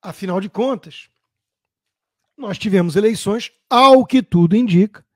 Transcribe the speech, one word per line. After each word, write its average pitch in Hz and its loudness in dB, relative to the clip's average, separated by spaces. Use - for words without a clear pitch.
Afinal 185 -8
de 196 -10
contas, 220 -8
nós 214 -10
tivemos 180 -2
eleições, 214 -2
ao 262 4
que 262 2
tudo 175 0
indica 208 0